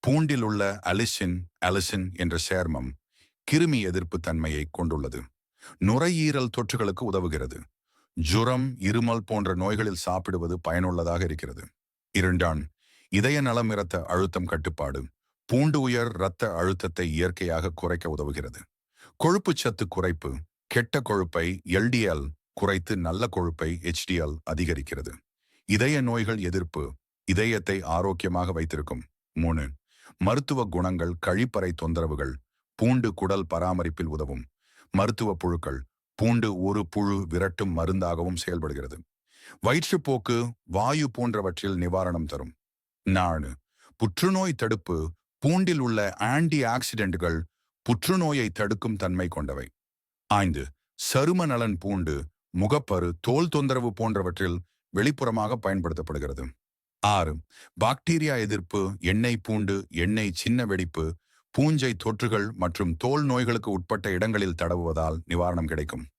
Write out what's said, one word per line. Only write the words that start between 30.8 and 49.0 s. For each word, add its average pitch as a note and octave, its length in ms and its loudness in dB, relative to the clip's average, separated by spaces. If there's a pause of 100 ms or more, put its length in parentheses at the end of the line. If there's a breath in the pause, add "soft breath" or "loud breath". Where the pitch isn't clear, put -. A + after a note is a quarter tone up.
கழிப்பறை G2 500 0
தொந்தரவுகள். D#2 560 -2 (460)
பூண்டு A#2+ 360 4
குடல் F#2+ 320 0
பராமரிப்பில் E2+ 680 -2
உதவும். C2+ 280 -6 (520 soft breath)
மருத்துவ G#2 400 2
புழுக்கள். E2 460 -2 (380)
பூண்டு A2+ 300 4 (120)
ஒரு G2+ 260 2
புழு G2+ 300 2 (100)
விரட்டும் F2+ 500 0
மருந்தாகவும் E2+ 640 0
செயல்படுகிறது. C#2+ 540 -4 (640 loud breath)
வயிற்றுப்போக்கு, C3 760 2 (280)
வாயு C#3 460 2
போன்றவற்றில் G2+ 680 -2
நிவாரணம் F2 540 0
தரும். D2 220 -8 (540)
நாலு, E2+ 440 2 (500 soft breath)
புற்றுநோய் F3+ 600 2
தடுப்பு. G#2+ 360 -2 (460)
பூண்டில் F3 360 4
உள்ள A#2+ 200 2 (160)
ஆன்டி D3 500 2
ஆக்சிடென்ட்கள் F#2+ 720 0 (480)
புற்றுநோயை D3 640 2
தடுக்கும் G#2+ 460 -2
தன்மை F#2 320 0